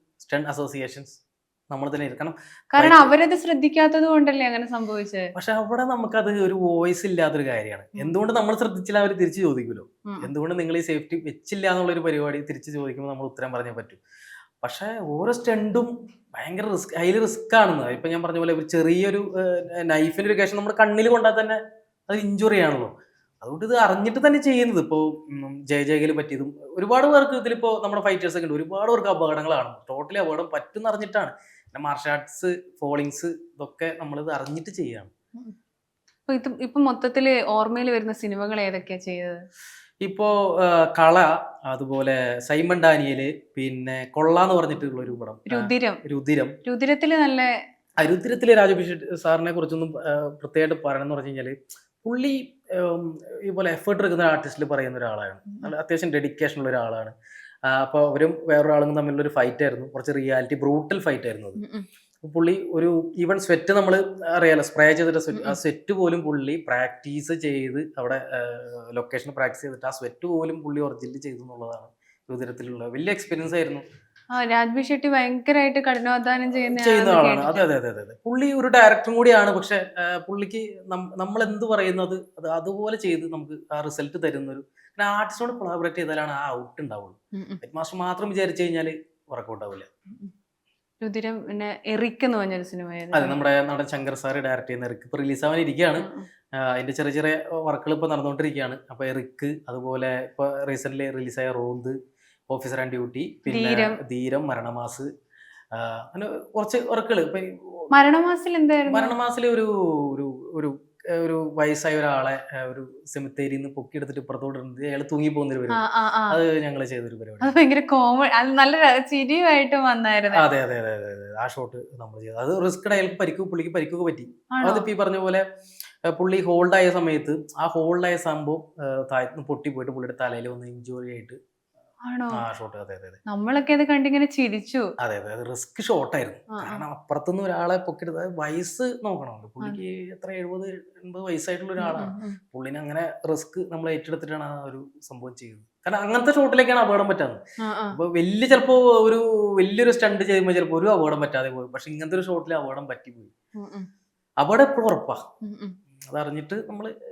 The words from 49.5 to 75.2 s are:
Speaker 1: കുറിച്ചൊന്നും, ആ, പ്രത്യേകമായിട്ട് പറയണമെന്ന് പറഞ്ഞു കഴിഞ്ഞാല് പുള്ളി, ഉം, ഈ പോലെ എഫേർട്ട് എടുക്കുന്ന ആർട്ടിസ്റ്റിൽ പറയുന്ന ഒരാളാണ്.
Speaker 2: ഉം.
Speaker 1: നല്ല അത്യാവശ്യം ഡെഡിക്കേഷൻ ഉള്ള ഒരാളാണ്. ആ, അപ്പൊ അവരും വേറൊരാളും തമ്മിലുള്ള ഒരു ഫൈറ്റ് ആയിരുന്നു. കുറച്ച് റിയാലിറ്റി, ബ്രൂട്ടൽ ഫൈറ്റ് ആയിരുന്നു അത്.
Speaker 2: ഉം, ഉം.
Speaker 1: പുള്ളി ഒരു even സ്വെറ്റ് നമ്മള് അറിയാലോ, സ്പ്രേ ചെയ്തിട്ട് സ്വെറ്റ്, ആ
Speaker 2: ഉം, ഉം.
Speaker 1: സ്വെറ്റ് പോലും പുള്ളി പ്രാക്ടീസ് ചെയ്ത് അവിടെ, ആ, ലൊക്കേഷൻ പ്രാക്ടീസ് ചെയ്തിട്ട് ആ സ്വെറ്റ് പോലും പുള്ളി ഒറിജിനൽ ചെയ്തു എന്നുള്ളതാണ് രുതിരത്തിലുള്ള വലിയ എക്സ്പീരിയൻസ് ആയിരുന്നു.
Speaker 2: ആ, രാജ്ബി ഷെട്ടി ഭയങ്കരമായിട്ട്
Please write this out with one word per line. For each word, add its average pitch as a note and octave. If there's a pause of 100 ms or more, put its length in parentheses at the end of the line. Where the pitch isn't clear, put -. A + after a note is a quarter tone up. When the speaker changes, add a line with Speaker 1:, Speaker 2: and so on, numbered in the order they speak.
Speaker 1:
കുറിച്ചൊന്നും, D#3+
ആ, D3
പ്രത്യേകമായിട്ട് D#3
പറയണമെന്ന് C#3
പറഞ്ഞു C#3
കഴിഞ്ഞാല് C3+ (480)
പുള്ളി, B3+ (200)
ഉം, E3+ (240)
ഈ G3
പോലെ F#3
എഫേർട്ട് G3
എടുക്കുന്ന F3
ആർട്ടിസ്റ്റിൽ D3+
പറയുന്ന C3
ഒരാളാണ്. G#2
Speaker 2:
ഉം. -
Speaker 1:
നല്ല D3+
അത്യാവശ്യം D#3+
ഡെഡിക്കേഷൻ D3
ഉള്ള C3+
ഒരാളാണ്. A2+ (520)
ആ, C3
അപ്പൊ D3
അവരും D#3
വേറൊരാളും D3
തമ്മിലുള്ള D3
ഒരു D3
ഫൈറ്റ് B2
ആയിരുന്നു. B2+
കുറച്ച് C3
റിയാലിറ്റി, C3
ബ്രൂട്ടൽ D3
ഫൈറ്റ് C#3+
ആയിരുന്നു G#2
അത്. G2
Speaker 2:
ഉം, G#3
ഉം. -
Speaker 1:
പുള്ളി E3+
ഒരു E3 (120)
even F#3+
സ്വെറ്റ് F3+
നമ്മള് F#3+
അറിയാലോ, E3
സ്പ്രേ D3+
ചെയ്തിട്ട് D#3+
സ്വെറ്റ്, D#3
ആ -
Speaker 2:
ഉം, -
ഉം. F3+
Speaker 1:
സ്വെറ്റ് D#3
പോലും F3
പുള്ളി D3+
പ്രാക്ടീസ് C#3
ചെയ്ത് C#3+
അവിടെ, B2+
ആ, C3 (520)
ലൊക്കേഷൻ B2
പ്രാക്ടീസ് C3
ചെയ്തിട്ട് C3
ആ C3
സ്വെറ്റ് B2+
പോലും D#3+
പുള്ളി D3
ഒറിജിനൽ C#3+
ചെയ്തു C3+
എന്നുള്ളതാണ് A#2+ (440)
രുതിരത്തിലുള്ള B2
വലിയ C#3+
എക്സ്പീരിയൻസ് E3
ആയിരുന്നു. C#3+ (500)
Speaker 2:
ആ, B3
രാജ്ബി A#3
ഷെട്ടി C#4
ഭയങ്കരമായിട്ട് C4+